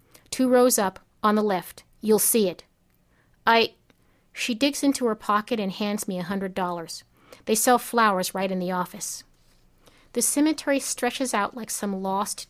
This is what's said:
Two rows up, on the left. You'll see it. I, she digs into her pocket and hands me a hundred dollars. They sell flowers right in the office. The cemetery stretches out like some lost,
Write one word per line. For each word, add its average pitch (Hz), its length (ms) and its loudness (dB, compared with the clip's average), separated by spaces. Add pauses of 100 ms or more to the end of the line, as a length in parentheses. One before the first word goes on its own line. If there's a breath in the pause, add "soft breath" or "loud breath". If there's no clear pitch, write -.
(320 soft breath)
Two 262 160 2
rows 247 320 6
up, 190 200 -2 (220)
on 208 140 4
the 214 80 2
left. 190 400 -4 (180)
You'll 214 180 4
see 208 280 4
it. 170 160 -6 (800)
I, 226 280 4 (600)
she - 220 -4
digs 285 260 0
into 277 240 0
her 214 100 0
pocket 214 440 -2
and 190 120 -2
hands 208 360 -4
me 185 100 -4
a 180 60 -6
hundred 190 320 -6
dollars. 175 480 -6 (420 loud breath)
They 220 100 0
sell 247 220 4
flowers 214 560 0
right 190 180 -2
in 185 80 -2
the 180 120 -2
office. 180 520 -6 (920 soft breath)
The 240 80 -2
cemetery 294 580 2
stretches 254 540 -4
out 202 220 -2
like 226 140 -10
some 196 320 -6
lost, 190 480 -4